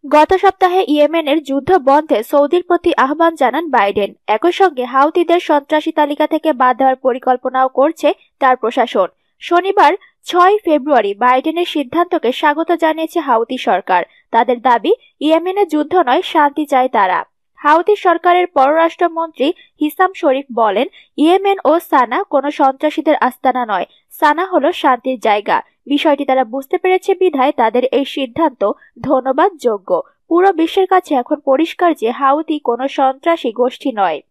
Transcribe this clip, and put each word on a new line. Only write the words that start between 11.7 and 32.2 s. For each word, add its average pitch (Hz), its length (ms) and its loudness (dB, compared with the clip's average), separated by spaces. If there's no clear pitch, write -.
স্বাগত 311 400 -2
জানিয়েছে 320 480 -2
হাউথি 254 380 -2
সরকার। 185 460 -2
তাদের 233 300 0
দাবি, 247 320 2
ইয়েমেনে 349 460 0
যুদ্ধ 311 300 -4
নয়, 349 260 2
শান্তি 294 440 0
চায় 262 240 0
তারা। 185 360 0
হাউথি 339 400 2
সরকারের 359 520 2
পররাষ্ট্রমন্ত্রী 330 1080 0
হিসাম 370 320 0
শরীফ 277 320 0
বলেন, 220 320 0
ইয়েমেন 381 480 2
ও 311 140 2
সানা 269 440 0
কোনো 285 280 -2
সন্ত্রাসীদের 294 640 0
আস্তানা 254 500 -2
নয়, 196 200 -4
সানা 311 260 2
হলো 339 260 0
শান্তির 262 480 -2
জায়গা। 208 420 0
বিষয়টি 285 400 0
তারা 262 180 0
বুঝতে 269 340 -6
পেরেছে 370 380 0
বিধায় 302 360 0
তাদের 233 320 0
এই 269 220 -2
সিদ্ধান্ত 294 680 -4
ধন্যবাদযোগ্য। 262 1000 -2
পুরো 370 240 2
বিশ্বের 330 340 0
কাছে 359 280 0
এখন 254 200 -2
পরিষ্কার 320 580 0
যে 240 180 -4
হাউথি 285 480 -2